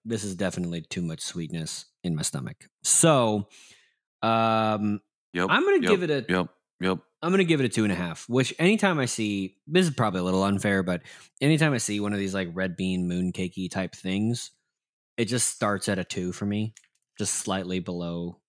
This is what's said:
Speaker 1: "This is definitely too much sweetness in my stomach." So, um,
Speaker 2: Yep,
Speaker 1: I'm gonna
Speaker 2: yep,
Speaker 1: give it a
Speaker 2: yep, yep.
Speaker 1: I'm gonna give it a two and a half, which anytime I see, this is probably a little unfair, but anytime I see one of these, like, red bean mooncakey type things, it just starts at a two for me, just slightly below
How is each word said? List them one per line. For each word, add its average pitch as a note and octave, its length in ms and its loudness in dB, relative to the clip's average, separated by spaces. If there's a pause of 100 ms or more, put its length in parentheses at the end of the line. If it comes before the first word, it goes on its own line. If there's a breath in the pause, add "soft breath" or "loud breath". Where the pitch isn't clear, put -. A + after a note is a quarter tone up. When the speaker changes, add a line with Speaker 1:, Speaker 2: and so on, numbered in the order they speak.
Speaker 1:
"This A2 180 -4
is G2 140 -6
definitely F2 460 -4
too - 200 -8
much E2 180 -6
sweetness E2 680 -8 (180)
in F2 100 -2
my D2+ 80 -2
stomach." - 460 -8 (140)
So, A#2 680 4 (760 soft breath)
um, A2 760 2 (320)
Speaker 2:
Yep, F2+ 160 0
Speaker 1:
I'm A#3 160 4
gonna G4 140 4
Speaker 2:
yep, A#3+ 120 2
Speaker 1:
give F#3+ 120 4
it D#3+ 80 -2
a C#3 180 -2
Speaker 2:
yep, F2+ 200 0 (320)
yep. F#2 180 0 (240)
Speaker 1:
I'm E3 80 0
gonna F#3+ 140 4
give E3 160 4
it C3 60 2
a - 40 -2
two A2 140 2
and G2+ 80 2
a F2 40 -2
half, E2+ 320 -8
which B2 300 2
anytime F#3+ 400 4
I B2+ 80 0
see, G2+ 500 -4 (100)
this F3 220 4
is C3+ 60 -2
probably G2+ 260 2
a F2+ 40 0
little F#2 180 2
unfair, G2 400 2
but F2 200 -2 (380 loud breath)
anytime D3+ 320 4
I B2 60 0
see G#2 220 -2
one G#2 120 0
of G2+ 60 -2
these, G2 160 -2
like, F#2 180 -2
red F#2 240 -4
bean F#2 320 0
mooncakey F2+ 600 -4
type F#2 240 -4
things, G#2 560 -4 (680)
it A#2 100 0
just A#2 220 -2
starts G#2 400 -2
at G2 100 0
a F2+ 60 -2
two F2+ 280 -6
for - 140 -8
me, G#2+ 280 -2 (440)
just G2+ 160 -4
slightly F#2 460 -4
below E2+ 680 -6